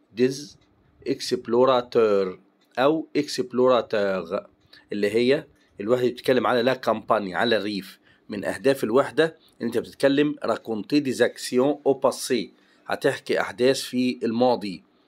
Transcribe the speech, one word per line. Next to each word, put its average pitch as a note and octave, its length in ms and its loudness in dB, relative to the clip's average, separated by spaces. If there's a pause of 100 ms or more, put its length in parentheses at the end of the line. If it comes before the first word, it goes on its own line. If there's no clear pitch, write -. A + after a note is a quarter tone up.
(160)
ديز C#3 420 -2 (500)
اكسبلوراتور A#2+ 1300 2 (400)
أو D3+ 360 2
اكسبلوراتور، A2 1300 0 (460)
اللي G#2 200 -2
هي B2+ 360 2 (340)
الوحدة B2 280 2
بتتكلم B2 380 0
على A#2+ 140 2
لا B2+ 120 2
كامباني، G#2+ 640 -2
على A2+ 220 2
الريف. G2 420 -6 (300)
من G#2 160 -8
أهداف G2+ 380 0
الوحدة C3 540 0 (240)
إن A#2 40 -4
أنت A#2+ 120 -4
بتتكلم C#3 640 0
راكونتي A2 560 -2
دي C3+ 120 -2
زاكسيون B2 760 0
أو C#3 80 4
باسي، B2 600 -2 (340)
هتحكي - 540 -2
أحداث A#2+ 400 0
في B2+ 420 -2
الماضي. A2+ 600 0 (240)